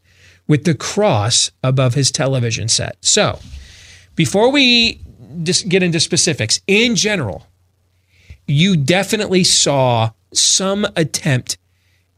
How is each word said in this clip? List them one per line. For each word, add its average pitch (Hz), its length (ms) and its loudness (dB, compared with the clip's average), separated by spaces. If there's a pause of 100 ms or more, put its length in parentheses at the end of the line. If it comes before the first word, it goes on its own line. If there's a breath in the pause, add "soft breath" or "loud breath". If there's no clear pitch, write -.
(480 soft breath)
with 151 180 2
the 170 100 0
cross 127 720 0 (140)
above 131 320 0
his 139 160 0
television 120 560 -2
set. - 340 -4
So, - 380 0 (760 loud breath)
before 202 360 2
we 240 500 2 (400)
dis-, 175 220 -2
get 190 180 2
into 170 180 0
specifics, - 680 -2
in 226 280 2
general, 165 520 -4 (1000 soft breath)
you 165 320 2
definitely 185 680 0
saw 123 680 2 (200)
some 196 540 0 (100)
attempt 147 600 -2 (600)